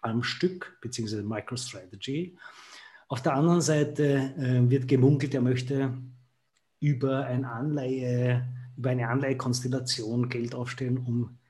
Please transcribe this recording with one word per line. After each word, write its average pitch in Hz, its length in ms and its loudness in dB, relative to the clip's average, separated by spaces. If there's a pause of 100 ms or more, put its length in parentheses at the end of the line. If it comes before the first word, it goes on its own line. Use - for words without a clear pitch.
am 113 220 0
Stück, - 580 -4
beziehungsweise 107 420 -6
MicroStrategy. 107 1120 -8 (720)
Auf 127 140 -6
der 156 120 2
anderen 170 280 6
Seite, 143 760 2
äh, 123 320 4
wird 131 180 4
gemunkelt, 139 460 4
er 135 80 2
möchte 131 560 0 (840)
über 135 460 0
ein 127 200 -2
Anleihe-, 123 960 0 (340)
über 127 120 -2
eine 123 180 0
Anleihekonstellation 123 1200 -2
Geld 120 260 -6
aufstellen, 123 420 -4
um 120 400 -4 (120)